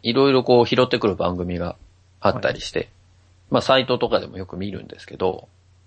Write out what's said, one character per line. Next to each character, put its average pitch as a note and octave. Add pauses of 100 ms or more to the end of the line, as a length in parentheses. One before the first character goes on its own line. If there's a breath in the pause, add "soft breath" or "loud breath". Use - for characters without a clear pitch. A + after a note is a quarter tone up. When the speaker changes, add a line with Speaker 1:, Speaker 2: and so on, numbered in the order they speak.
Speaker 1:
い A#2
ろ C3+
い -
ろ B2+
こ B2
う、 A#2
拾 B2+
っ B2
て B2
く A2+
る F#2
番 F2
組 F2+
が E2+ (460)
あ G#2+
っ B2+
た -
り -
し -
て、 -
Speaker 2:
は -
い。 - (600)
Speaker 1:
ま C3
あ、 -
サ C3
イ B2+
ト B2
と A#2
か G#2+
で F#2
も -
よ F#2+
く F2+
見 G2
る -
ん -
で -
す -
け -
ど、 - (380)